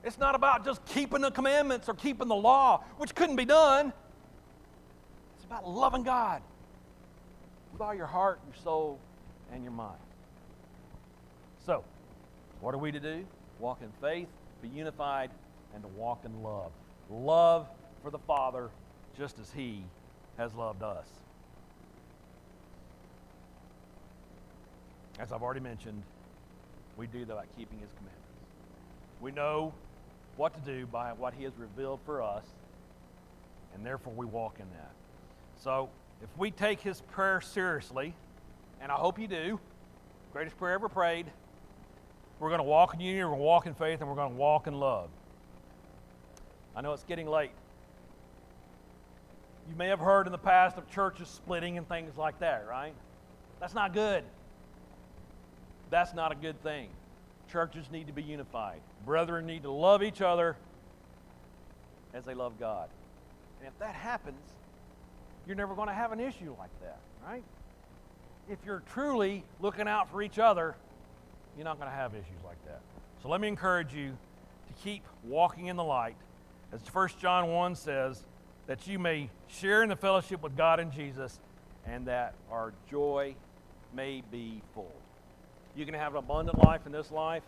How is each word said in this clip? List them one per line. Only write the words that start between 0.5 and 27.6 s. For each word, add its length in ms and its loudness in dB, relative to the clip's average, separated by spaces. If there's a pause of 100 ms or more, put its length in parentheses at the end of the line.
just 220 -2
keeping 360 0
the 100 2
commandments 560 4
or 60 0
keeping 340 -2
the 80 4
law, 480 8 (140)
which 180 -4
couldn't 180 4
be 100 2
done. 480 10 (1400)
It's 80 -20
about 220 -10
loving 380 4
God 360 2 (1300)
with 80 -10
all 140 -2
your 120 -4
heart, 400 4
your 160 -18
soul, 380 0 (500)
and 140 -10
your 80 -10
mind. 260 -10 (1700)
So, 160 0 (760)
what 160 -2
are 20 -4
we 140 -4
to 80 -6
do? 260 -8 (320)
Walk 240 -8
in 80 -14 (100)
faith, 280 -4 (320)
be 80 -12
unified, 640 -6 (420)
and 80 -14
to 60 -14
walk 360 -6
in 200 -12
love. 260 -8 (400)
Love 580 4 (340)
for 100 -8
the 80 -8
Father 500 0 (460)
just 240 -10
as 120 -16
he 300 -8 (540)
has 180 -4
loved 280 -6
us. 260 -6 (4000)
As 120 -10
I've 120 -8
already 180 -4
mentioned, 420 -10 (960)
we 100 -10
do 180 -10
that 120 -8
by 80 -8 (120)
keeping 220 -14